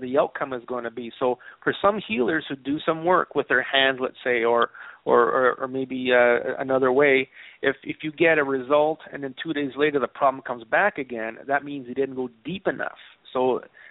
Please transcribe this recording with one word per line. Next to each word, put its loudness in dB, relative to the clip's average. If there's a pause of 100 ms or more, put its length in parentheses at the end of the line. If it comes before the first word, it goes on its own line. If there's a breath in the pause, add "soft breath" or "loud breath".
the -2
outcome -2
is -10
gonna -8
be. -12
So 0 (240 loud breath)
for 0
some 2
healers 0
who -6
do -4
some -2
work 2
with 0
their 2
hands, 2
let's -4
say, 0
or, 2 (340 loud breath)
or, 6
or, 2
or -4
maybe, -6
uh, 4
another 2
way, 4 (320 loud breath)
if, 0
if -10
you -6
get 4
a 2
result 0 (120)
and -12
then -10 (100)
two -6
days -4
later 0
the -2
problem 0
comes -10
back 0
again, -8 (100)
that 0
means -10
you -10
didn't -2
go -6 (140)
deep -6
enough. -6 (340)
So, 0 (300 loud breath)